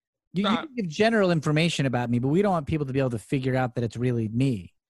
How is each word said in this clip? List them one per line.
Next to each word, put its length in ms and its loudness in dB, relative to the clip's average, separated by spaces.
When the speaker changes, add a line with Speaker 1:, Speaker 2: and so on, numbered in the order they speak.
Speaker 1:
you, 100 -2
you 60 0
Speaker 2:
Not 160 0
Speaker 1:
can 100 -18
give 140 -4
general 420 2
information 540 2
about 240 -2
me, 100 2
but 80 0
we 140 4
don't 100 2
want 160 -2
people 180 -2
to 80 -6
be 60 0
able 120 2
to 80 -4
figure 360 -2
out 200 0
that 100 -2
it's 100 -6
really 320 0
me. 460 -2